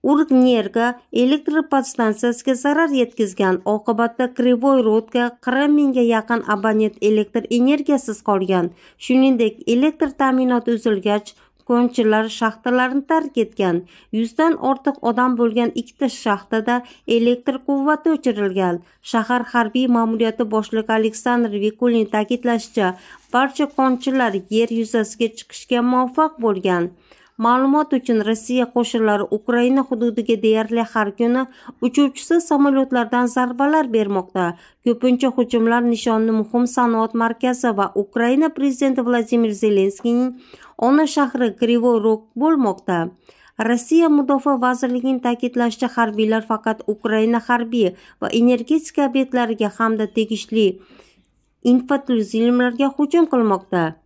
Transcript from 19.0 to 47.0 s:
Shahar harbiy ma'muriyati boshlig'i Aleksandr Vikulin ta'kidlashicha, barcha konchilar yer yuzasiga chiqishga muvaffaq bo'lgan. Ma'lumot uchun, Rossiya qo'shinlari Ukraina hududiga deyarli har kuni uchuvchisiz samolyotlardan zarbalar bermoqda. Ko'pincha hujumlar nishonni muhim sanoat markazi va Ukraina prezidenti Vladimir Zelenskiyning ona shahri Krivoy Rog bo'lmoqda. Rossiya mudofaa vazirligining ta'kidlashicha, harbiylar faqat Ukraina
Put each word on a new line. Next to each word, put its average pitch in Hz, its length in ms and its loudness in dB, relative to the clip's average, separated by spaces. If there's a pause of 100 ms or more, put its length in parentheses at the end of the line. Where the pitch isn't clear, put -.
Shahar 240 520 -2
harbiy 240 340 0
ma'muriyati 226 640 0
boshlig'i 220 480 -2
Aleksandr 226 640 -2
Vikulin 220 480 0
ta'kidlashicha, 214 840 -2 (400)
barcha 269 460 0
konchilar 254 540 0 (160)
yer 226 180 0
yuzasiga 226 600 -2 (100)
chiqishga - 420 -6 (120)
muvaffaq 254 520 0
bo'lgan. 185 480 0 (520)
Ma'lumot 269 540 2
uchun, 240 300 0
Rossiya 233 380 -2 (100)
qo'shinlari 220 500 0 (120)
Ukraina 247 440 2
hududiga 233 600 -2
deyarli 220 400 0 (100)
har 214 240 0
kuni 240 240 0 (400)
uchuvchisiz 285 680 0
samolyotlardan 269 760 2 (100)
zarbalar 262 580 0
bermoqda. 190 520 -2 (400)
Ko'pincha 247 520 2
hujumlar 233 440 2
nishonni 226 580 0
muhim 240 360 -2
sanoat 226 460 0
markazi 233 560 0
va 196 100 0 (160)
Ukraina 254 540 0
prezidenti 269 500 0
Vladimir 233 540 0
Zelenskiyning 220 680 0 (480)
ona 285 300 2
shahri 254 420 -2 (120)
Krivoy 233 440 2
Rog 220 160 2 (200)
bo'lmoqda. 220 580 0 (720)
Rossiya 320 480 2
mudofaa 269 480 0
vazirligining 247 600 -2
ta'kidlashicha, 240 680 -2
harbiylar 220 560 0
faqat 220 360 -4
Ukraina 220 600 0